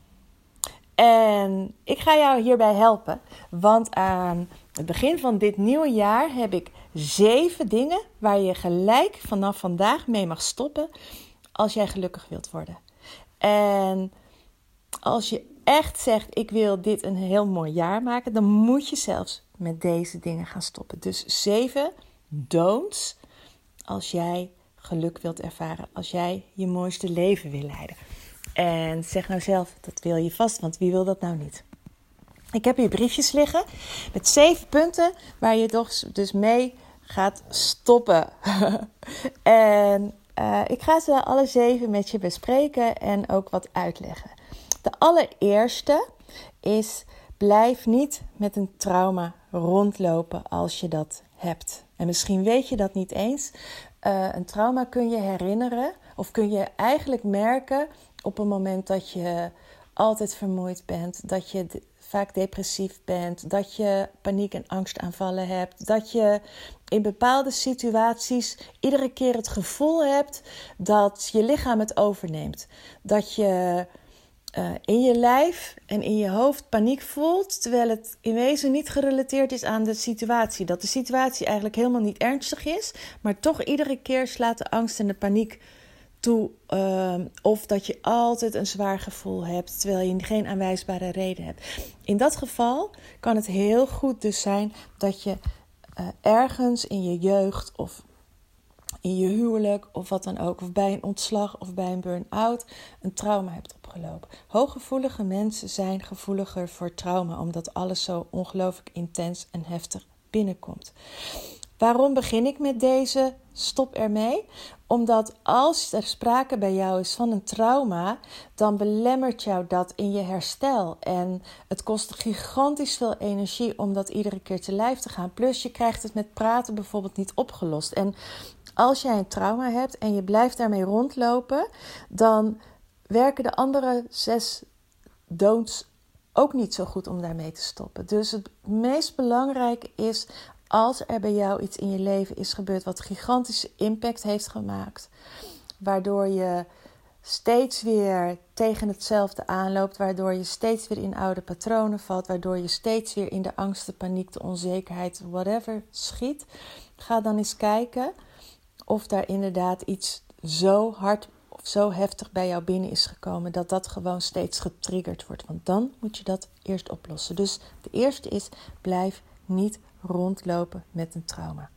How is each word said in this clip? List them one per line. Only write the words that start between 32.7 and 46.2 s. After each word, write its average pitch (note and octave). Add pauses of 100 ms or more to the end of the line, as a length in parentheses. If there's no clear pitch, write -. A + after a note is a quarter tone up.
hier A#3
briefjes A#3+
liggen D4 (500)
met -
zeven D#4+
punten E4+ (260)
waar A3+
je A3+
toch A3+
s-, -
dus G3
mee A#3 (280)
gaat -
stoppen. - (140)
<laughs> G3+ (520)
En, G#3 (200)
eh, G#3
ik -
ga D#4+
ze D4
alle C4+
zeven A#3+
met G3+
je A3
bespreken A#3+
en G3+
ook G3
wat F#3
uitleggen. - (520)
De -
allereerste C#4+ (520)